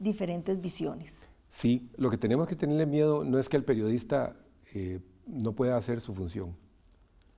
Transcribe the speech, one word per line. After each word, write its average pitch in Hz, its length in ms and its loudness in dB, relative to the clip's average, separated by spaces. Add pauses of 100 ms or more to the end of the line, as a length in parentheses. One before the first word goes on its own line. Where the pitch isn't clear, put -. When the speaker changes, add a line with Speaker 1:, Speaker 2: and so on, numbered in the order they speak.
Speaker 1:
diferentes 190 580 -2
visiones. 165 680 -6 (240)
Speaker 2:
Sí, 123 480 2
lo 131 100 4
que 113 80 0
tenemos 135 320 2
que 175 80 -4
tenerle 156 300 2
miedo 151 360 4
no 135 160 2
es 131 120 0
que 143 80 4
al 135 60 0
periodista, 120 680 0 (380)
eh, 92 280 -6 (260)
no 113 260 -4
pueda 123 240 2
hacer 117 240 -2
su 110 140 -10
función, 90 420 -6 (800)